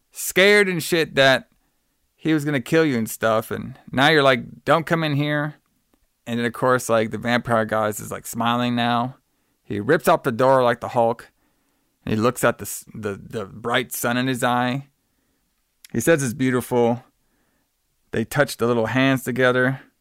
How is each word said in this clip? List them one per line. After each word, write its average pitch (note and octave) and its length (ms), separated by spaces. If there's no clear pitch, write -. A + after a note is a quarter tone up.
scared G3+ 580
and E3+ 120
shit D#3+ 340
that C3+ 340
he D#3 180
was C#3+ 120
gonna C#3+ 160
kill D#3+ 240
you C3 120
and A2 120
stuff, A2 420
and A#2 260
now C3+ 180
you're D3+ 140
like, C3 420
'Don't D#3 200
come E3 180
in D3 120
here.'" D3 400
And A#2 140
then, A#2 60
of A#2 80
course, B2+ 360
like, A2 220
the A2 60
vampire A#2 480
guy A2 220
is, G#2 240
like, F#2+ 160
smiling A#2+ 480
now. A#2+ 400
He G2+ 160
rips C#3 300
off D#3+ 140
the C#3 80
door C3 300
like A#2+ 200
the G2 80
Hulk, A#2 420
and - 80
he A2 60
looks A#2+ 240
at A#2+ 140
the G#2 60
s-, - 200
the, G#2 220
the G#2 300
bright A2+ 480
sun A#2+ 240
in B2+ 100
his B2+ 160
eye. B2 440
He A#2 80
says D#3+ 200
it's A#2+ 120
beautiful. B2 680
They A2+ 140
touch - 320
the A#2 100
little A#2+ 200
hands C3 360
together B2+ 580